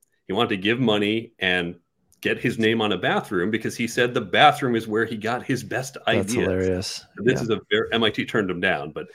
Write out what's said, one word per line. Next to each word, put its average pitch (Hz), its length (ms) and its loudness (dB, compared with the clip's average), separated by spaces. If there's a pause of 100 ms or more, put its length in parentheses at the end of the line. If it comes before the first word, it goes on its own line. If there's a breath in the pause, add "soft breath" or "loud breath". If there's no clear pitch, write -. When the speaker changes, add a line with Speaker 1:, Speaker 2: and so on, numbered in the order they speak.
(260)
Speaker 1:
He 95 60 -6
wanted 107 160 2
to 104 80 -2
give 107 240 0
money 107 580 2
and 90 380 0 (440)
get 107 180 -2
his 110 200 -2
name 110 220 4
on 104 100 2
a 95 80 0
bathroom 107 520 -2
because 110 260 -4
he 120 100 -2
said 123 280 0
the 131 60 -2
bathroom 123 540 4
is 113 140 -2
where 110 160 0
he 110 120 -6
got 110 280 -4
his 131 180 -2
best 113 320 -6
Speaker 2:
That's - 140 -6
Speaker 1:
ideas. 110 240 2
Speaker 2:
hilarious. 92 720 0 (140)
Speaker 1:
This 117 180 4
Speaker 2:
Yeah. 135 60 -6
Speaker 1:
is 113 80 -2
a 101 100 0 (100)
very, 107 220 0
M 117 100 2
I 107 80 4
T 110 140 -2
turned 101 260 0
him 87 100 -4
down, 78 320 0
but 78 220 -8